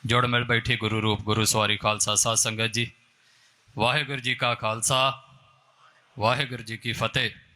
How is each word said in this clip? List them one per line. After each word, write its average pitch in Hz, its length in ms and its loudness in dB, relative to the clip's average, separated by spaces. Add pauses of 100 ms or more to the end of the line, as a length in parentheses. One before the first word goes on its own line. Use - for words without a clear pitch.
ਜੁੜ 120 200 4
ਮਿਲ 120 180 2
ਬੈਠੀ 120 320 2
ਗੁਰੂ 107 260 0
ਰੂਪ 107 180 2
ਗੁਰੂ 107 240 2
ਸਵਾਰੀ 104 320 2
ਖਾਲਸਾ 107 380 0
ਸਾਧ 113 200 2
ਸੰਗਤ 110 320 0
ਜੀ, 117 260 -4 (880)
ਵਾਹਿਗੁਰੂ 131 420 0
ਜੀ 123 140 -2
ਕਾ 120 200 0
ਖਾਲਸਾ, 120 680 0 (960)
ਵਾਹਿਗੁਰੂ 123 440 0
ਜੀ 110 140 -10
ਕੀ 113 160 -6
ਫਤਿਹ। 117 380 -2 (260)